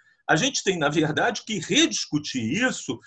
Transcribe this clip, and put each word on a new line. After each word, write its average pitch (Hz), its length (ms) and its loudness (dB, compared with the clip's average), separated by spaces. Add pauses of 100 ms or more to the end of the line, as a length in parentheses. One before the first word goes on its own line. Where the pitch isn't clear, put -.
(300)
A 151 60 4
gente 254 280 0
tem, 185 140 0
na 147 120 2
verdade, 160 540 0
que 214 140 -6
rediscutir 165 880 0
isso, 190 640 -2